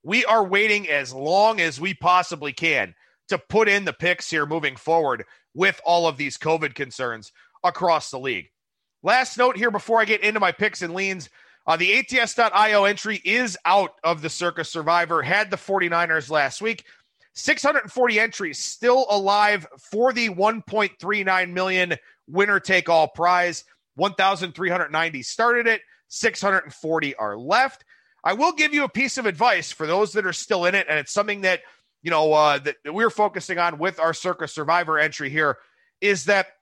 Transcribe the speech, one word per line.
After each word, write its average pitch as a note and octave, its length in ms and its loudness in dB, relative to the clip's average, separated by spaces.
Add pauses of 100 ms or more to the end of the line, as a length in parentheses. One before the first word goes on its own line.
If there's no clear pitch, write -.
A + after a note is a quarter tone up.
We A3+ 220 0
are A3 180 4
waiting G3+ 460 0
as C#3 240 -2
long F#3+ 480 2
as D3+ 180 -2
we F#3 140 -4
possibly D#3+ 600 0
can C3 400 -2 (340)
to F#3+ 80 -2
put G#3+ 320 2
in G3+ 160 2
the D#3+ 80 -4
picks - 380 -2
here D3+ 160 0
moving D3 300 -4
forward C#3+ 480 0 (300)
with F#3 300 0
all E3+ 220 4
of D3 100 -2
these C#3 220 -6
covid D#3 360 -2
concerns A#2+ 580 -10 (300)
across F3 480 0
the C3+ 80 -10
league. A#2 300 -6 (540)
Last B3 340 0
note B3 220 2
here A#3 120 2
before A3+ 300 0
I G#3+ 60 2
get G#3 160 0
into G#3+ 180 0
my F3+ 120 2
picks G3+ 280 -4
and E3+ 140 -6
leans, F#3+ 340 -6 (380)
uh, D#3+ 100 2
the F3+ 160 2
A B3+ 100 4
T B3+ 160 -4
S A#3 160 0
dot A3 200 2
I G#3+ 180 4
O G3+ 120 6
entry G3+ 400 -2
is A3 400 0
out F#3 280 4 (100)
of E3 180 0
the D#3 80 -6
Circus E3+ 400 -4
Survivor, E3 540 0
had F#3+ 280 0
the F#3 60 -2
forty-niners E3+ 720 -2
last D3 320 -2
week. A3 240 -6 (500)
Six - 280 -2
hundred C#4 220 2
and G3 80 -16
forty A#3+ 260 2
entries G3+ 400 -2
still B3 500 0
alive G3+ 580 2 (120)
for A#3+ 340 0
the A#3 180 0
one G3+ 320 0
point G3+ 380 -2
three G3+ 220 -2
nine F#3 320 0
million F#3 400 0 (380)
winner-take-all F3+ 760 2
prize. F3 540 0 (320)
One F#3+ 200 -2
thousand F#3 400 0
three F3 160 -4
hundred E3+ 200 -2
ninety D#3 320 -2
started A#3 460 0
it. A3 140 0 (260)
Six - 320 -4
hundred F#3+ 240 2
and C#3+ 100 -18
forty D#3 400 -2
are G#2 220 -4
left. G#3 480 -2 (400)
I F3 80 2
will D4+ 200 2
give D4+ 220 0
you D4 100 2
a - 40 -4
piece C4 300 -4
of A#3 80 -4
advice G3 440 0
for D#3+ 160 -8
those F#3 280 0
that G3+ 120 -2
are F3 60 -2
still F3 320 -2
in F3+ 100 2
it, F#3+ 140 0
and D3+ 100 0
it's C#3 140 -8
something G3+ 300 -2
that, F#3 180 0 (420)
you E3+ 80 -6
know, D#3 220 2
uh, D3+ 260 4
that, C#3 260 -6
that D3+ 100 -8
we're A3 160 2
focusing F#3 480 -2
on E3+ 200 0
with F3+ 220 -4
our D#3+ 140 2
Circa F3 340 -6
Survivor D#3+ 500 0
entry D3 300 -2
here, D3+ 300 0 (420)
is F#3+ 260 0
that G3 200 4 (160)